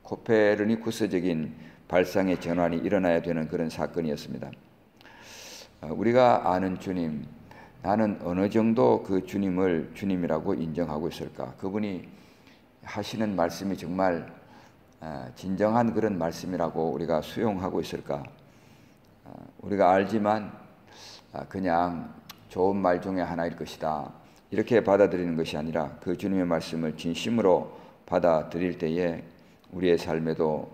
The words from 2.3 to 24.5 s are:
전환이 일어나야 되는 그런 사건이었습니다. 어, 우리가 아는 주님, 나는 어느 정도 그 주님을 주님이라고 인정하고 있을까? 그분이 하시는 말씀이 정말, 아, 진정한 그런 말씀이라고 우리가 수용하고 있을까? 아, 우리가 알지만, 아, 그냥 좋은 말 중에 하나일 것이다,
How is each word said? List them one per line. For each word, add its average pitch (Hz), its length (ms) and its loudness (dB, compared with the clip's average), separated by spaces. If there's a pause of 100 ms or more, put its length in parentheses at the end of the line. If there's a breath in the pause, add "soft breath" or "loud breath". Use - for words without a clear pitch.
전환이 85 360 0
일어나야 90 440 2
되는 82 260 -4
그런 82 220 -4
사건이었습니다. 73 840 -6 (1300 loud breath)
어, 78 100 -10
우리가 117 600 4
아는 92 280 0
주님, 80 460 -4 (580 loud breath)
나는 104 400 0
어느 90 260 0
정도 113 540 4
그 92 220 -2
주님을 92 680 0
주님이라고 87 640 -2
인정하고 78 540 -4
있을까? 67 500 -10
그분이 98 480 -6 (760 loud breath)
하시는 107 520 -4
말씀이 87 420 -2
정말, 90 540 -2 (680 loud breath)
아, 69 360 -12
진정한 107 580 2
그런 104 240 0
말씀이라고 82 760 -2
우리가 78 300 0
수용하고 95 600 -2
있을까? - 420 -6 (1000 loud breath)
아, - 60 -20 (300)
우리가 95 300 4
알지만, 104 600 2 (800 loud breath)
아, 71 160 -10
그냥 87 680 0 (360)
좋은 95 280 2
말 90 240 2
중에 92 200 -2
하나일 82 340 -2
것이다, 76 560 -6 (400 loud breath)